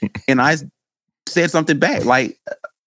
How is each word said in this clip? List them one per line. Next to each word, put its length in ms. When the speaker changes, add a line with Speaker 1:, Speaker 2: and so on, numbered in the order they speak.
Speaker 1:
<laughs> 160
Speaker 2:
and 120
I 180
said 220
something 300
back. 260
Like, 320